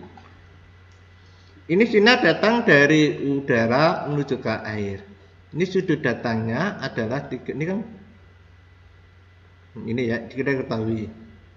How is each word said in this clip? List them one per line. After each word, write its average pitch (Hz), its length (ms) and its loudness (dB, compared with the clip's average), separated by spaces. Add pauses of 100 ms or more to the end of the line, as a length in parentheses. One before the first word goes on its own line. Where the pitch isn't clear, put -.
(1700)
Ini 175 160 4
sinar 233 360 6
datang 196 400 2
dari 151 640 4
udara 139 800 0
menuju 143 320 -2
ke 110 160 -4 (160)
air. 101 320 -6 (520)
Ini 175 120 -2
sudut 185 320 0
datangnya 117 800 -4
adalah 127 480 -6
tiga, - 280 -10
ini 139 120 -6
kan, 190 160 -4 (2000)
ini 113 200 -4 (120)
ya, 117 160 -6
kita 131 360 -2
ketahui. 110 440 -4 (480)